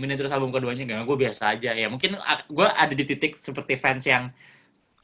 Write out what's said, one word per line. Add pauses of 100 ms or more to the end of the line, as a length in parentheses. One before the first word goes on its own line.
ini,"
terus
album
keduanya
nggak,
gua
biasa
aja.
Ya,
mungkin
a-,
gua
ada
di
titik
seperti
fans
yang (720)